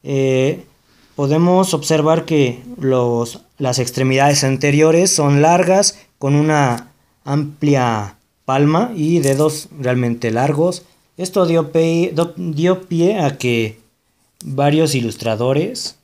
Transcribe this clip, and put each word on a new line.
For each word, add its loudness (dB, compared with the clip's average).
Eh, -2
podemos 2
observar 0
que 0
los, -2
las -4
extremidades 0
anteriores 2
son 2
largas, 4
con 0
una 0
amplia -2
palma 0
y 0
dedos -2
realmente -2
largos. -2
Esto -2
dio -2
pe-, 0
do-, -2
dio -2
pie 0
a -2
que -2
varios 0
ilustradores -4